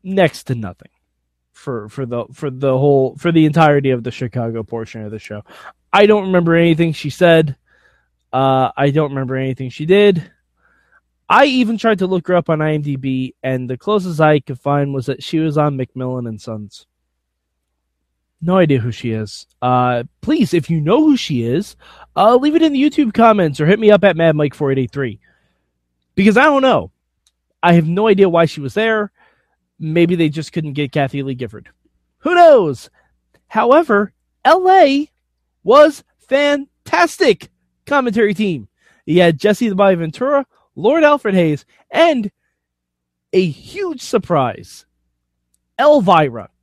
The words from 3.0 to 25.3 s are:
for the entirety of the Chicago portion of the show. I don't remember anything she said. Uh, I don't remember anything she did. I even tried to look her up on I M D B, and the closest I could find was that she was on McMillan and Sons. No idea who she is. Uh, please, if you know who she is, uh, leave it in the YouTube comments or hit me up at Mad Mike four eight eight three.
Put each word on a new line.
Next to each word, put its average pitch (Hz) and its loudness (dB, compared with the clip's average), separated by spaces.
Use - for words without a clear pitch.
for 170 -4
the 160 4
entirety 147 2
of 120 -4
the 120 -8
Chicago 117 -8
portion 113 -12
of 104 -12
the 110 -14
show. 104 -16
I 208 4
don't 208 2
remember 175 2
anything 170 2
she 143 -10
said. 165 2
Uh, 131 0
I 143 0
don't 147 -2
remember 135 -6
anything 131 -6
she 151 -12
did. 196 2
I 247 4
even 247 -2
tried 214 -2
to 185 -2
look 180 -4
her 180 0
up 170 0
on 156 -2
I 156 -2
M 151 -4
D 143 -6
B, 131 -6
and 127 -6
the 127 -8
closest 185 -4
I 151 4
could 135 -10
find 143 -4
was 127 -6
that 139 -8
she - -6
was 156 -2
on 147 -2
McMillan 127 -8
and 110 -12
Sons. 107 -14
No 180 0
idea 147 2
who 113 -6
she 113 -8
is. 110 -10
Uh, 123 0
please, 247 -2
if 165 -2
you 165 -2
know 226 2
who 294 4
she 131 -4
is, 131 -4
uh, 220 4
leave 294 0
it 330 2
in 311 0
the 269 -2
YouTube 294 0
comments 208 2
or 147 2
hit 208 4
me 214 4
up 202 4
at 180 2
Mad 165 2
Mike 147 -2
four 139 -4
eight 135 -2
eight 127 -6
three. 123 -10